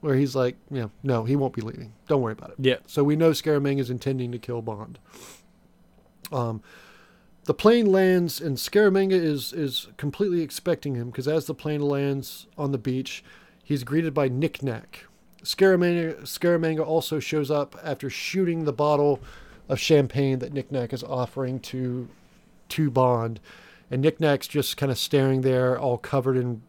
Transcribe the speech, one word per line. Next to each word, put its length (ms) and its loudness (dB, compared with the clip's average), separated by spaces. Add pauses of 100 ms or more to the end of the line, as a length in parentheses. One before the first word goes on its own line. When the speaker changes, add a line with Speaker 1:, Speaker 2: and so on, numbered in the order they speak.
Speaker 1:
where 140 0
he's 200 2
like, 220 0 (140)
"Yeah, 160 -4 (160)
no, 220 0
he 120 0
won't 180 0
be 80 -6
leaving. 300 -12 (160)
Don't 140 2
worry 100 -2
about 200 -14
it." 60 -18
Speaker 2:
Yeah. 180 2 (100)
Speaker 1:
So 180 0
we 120 4
know 160 6
Scaramanga's 580 0
intending 420 -4
to 60 -8
kill 240 -8
Bond. 360 -10 (1300)
Um, 320 -4 (800)
the 100 0
plane 360 4
lands, 500 4
and 160 -2
Scaramanga 640 2
is, 320 -2
is 440 -4
completely 460 -2
expecting 520 -4
him, 160 -6
'cause 160 -6
as 200 0
the 80 -6
plane 260 -4
lands 680 -2 (100)
on 160 -2
the 60 -2
beach, 460 -6 (400)
he's 180 -2
greeted 320 -2
by 140 2
Knick-Knack. 800 -4 (360)
Scaramanga, 800 2
Scaramanga 640 0
also 320 0
shows 320 -2
up 320 -2
after 260 -6
shooting 560 -2
the 80 0
bottle 460 2 (500)
of 120 -2
champagne 580 2
that 140 -8
Knick-Knack 400 -4
is 100 -8
offering 560 -4
to, 500 -6 (600)
to 240 0
Bond. 480 2 (500)
And 120 -2
Knick-Knack's 440 2
just 300 -2
kinda 180 0
staring 460 2
there, 360 2
all 220 0
covered 380 0
in 320 -2